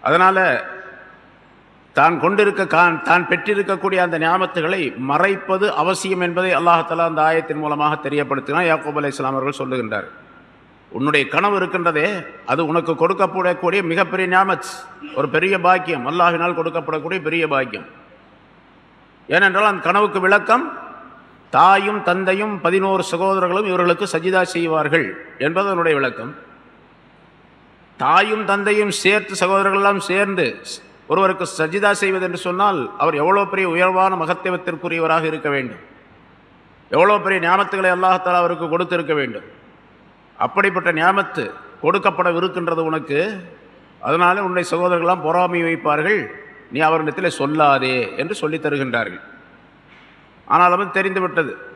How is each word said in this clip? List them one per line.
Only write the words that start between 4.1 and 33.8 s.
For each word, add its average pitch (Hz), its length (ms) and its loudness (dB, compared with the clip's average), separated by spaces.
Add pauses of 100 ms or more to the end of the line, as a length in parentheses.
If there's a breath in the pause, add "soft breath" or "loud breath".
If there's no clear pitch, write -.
நியாமத்துகளை 170 760 0
மறைப்பது 185 800 0
அவசியம் 180 460 -2
என்பதை 180 360 0
அல்லாஹ் 170 300 2
தஆலா 165 200 -2
அந்த 156 160 0
ஆயத்தின் 160 400 0
மூலமாக 151 460 -2
தெரியப்படுத்தினார். 143 600 -2
யாக்கூப் 151 300 0
அலைஹிஸ்ஸலாம் 143 240 -4
அவர்கள் 135 440 -4
சொல்லுகின்றார், 110 420 -4 (800)
"உன்னுடைய 139 380 0
கனவு 190 320 0
இருக்கின்றதே, 170 680 -2 (200)
அது 151 200 0
உனக்கு 165 260 0
கொடுக்கப்படக்கூடிய 180 880 0
மிகப்பெரிய 180 460 -2
நியாமத், 185 400 2 (460)
ஒரு 139 140 -2
பெரிய 180 320 0
பாக்கியம், 170 500 2
அல்லாஹ்வினால் 170 480 2
கொடுக்கப்படக்கூடிய 160 640 -4
பெரிய 156 260 -2
பாக்கியம்." 123 380 -4 (1400)
ஏனென்றால் 190 380 2
அந்த 196 180 0
கனவுக்கு 190 380 0
விளக்கம், 202 580 2 (720)
தாயும் 196 520 4
தந்தையும் 190 580 -2
பதினோரு 190 420 0
சகோதரர்களும் 190 640 0
இவர்களுக்கு 180 460 0
சஜிதா 185 300 0
செய்வார்கள் 160 840 -2 (120)
என்பது 165 280 0
அதனுடைய 170 320 2
விளக்கம். 120 360 -4 (1600)
தாயும் 202 480 2
தந்தையும் 202 460 0
சேர்த்து, 202 440 0
சகோதரர்கள் 196 440 2
எல்லாம் 196 220 2
சேர்ந்து 185 600 -2 (460)
ஒருவருக்கு 185 380 2 (140)
சஜிதா 190 320 0
செய்வது 190 340 0
என்று 175 120 -4
சொன்னால் 180 600 -2
அவர் 156 160 2
எவ்வளவு 196 340 2
பெரிய 190 200 -2
உயர்வான 185 480 2